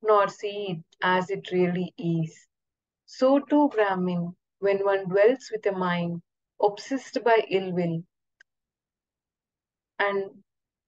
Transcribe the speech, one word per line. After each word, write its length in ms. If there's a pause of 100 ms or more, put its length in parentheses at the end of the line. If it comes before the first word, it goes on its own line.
nor 280
see 480
it 60 (180)
as 280
it 220
really 460
is. 500 (580)
So 340
too, 340
Brahmin, 600 (260)
when 260
one 240
dwells 420
with 140
a 120
mind 440 (400)
obsessed 640
by 240
ill 240
will, 280 (2000)
and 320 (580)